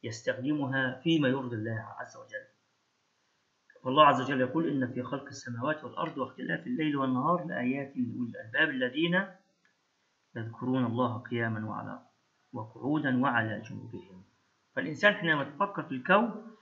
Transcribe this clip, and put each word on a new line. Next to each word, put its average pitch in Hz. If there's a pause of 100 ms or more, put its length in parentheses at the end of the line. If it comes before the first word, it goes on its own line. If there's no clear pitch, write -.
يستخدمها 131
فيما 160
يرضي 127
الله 110
عز -
وجل. - (1400)
والله 139
عز 131
وجل 131
يقول: 160
"إن 135
في 123
خلق 135
السماوات 127
والأرض 143
واختلاف 135
الليل 151
والنهار 139
لآيات 131
لأولي 120
الألباب 127
الذين 147 (1120)
يذكرون 123
الله 117
قياما 113
وعلى، 101 (500)
وقعودا 127
وعلى 113
جنوبهم". 101 (520)
فالإنسان 156
حينما 160
يتفكر -
في -
الكون 190